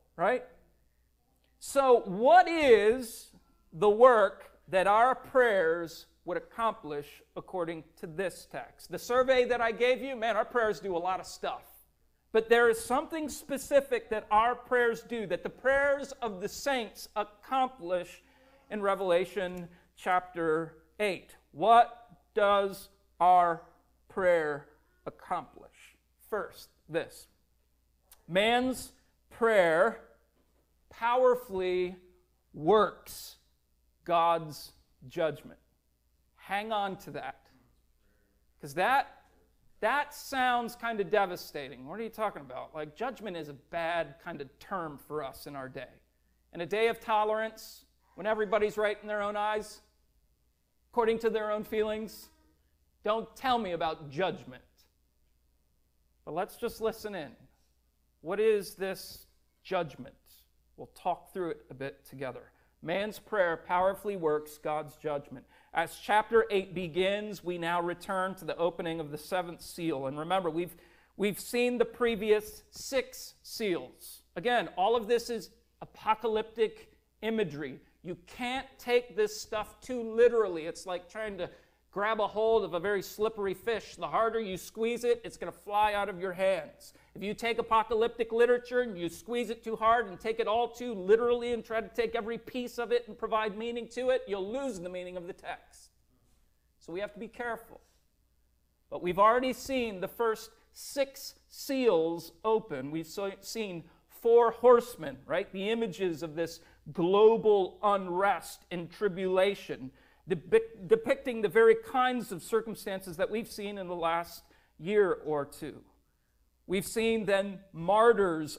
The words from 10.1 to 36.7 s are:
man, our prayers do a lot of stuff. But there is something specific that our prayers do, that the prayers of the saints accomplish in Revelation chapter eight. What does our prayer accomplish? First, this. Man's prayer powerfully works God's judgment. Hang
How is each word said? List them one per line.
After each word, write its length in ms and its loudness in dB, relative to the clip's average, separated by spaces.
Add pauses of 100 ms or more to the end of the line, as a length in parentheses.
man, 220 -2
our 80 2
prayers 340 0
do 180 -4
a 20 -2
lot 200 -2
of 80 -14
stuff. 380 -8 (680)
But 180 2
there 200 6
is 120 2
something 480 -4
specific 840 -2
that 200 -4
our 240 4
prayers 480 0
do, 240 -6
that 160 -4
the 60 -8
prayers 640 0 (100)
of 180 -6
the 80 -6
saints 680 -6
accomplish 1040 -4 (480)
in 100 -6
Revelation 880 0 (280)
chapter 800 0 (240)
eight. 340 -4 (160)
What 680 4 (140)
does 560 2 (280)
our 440 6 (460)
prayer 600 2 (380)
accomplish? 880 -12 (320)
First, 400 -8 (200)
this. 380 -6 (1000)
Man's 640 0 (380)
prayer 720 4 (880)
powerfully 1080 0 (560)
works 840 0 (680)
God's 680 0 (340)
judgment. 540 -4 (760)
Hang 360 -8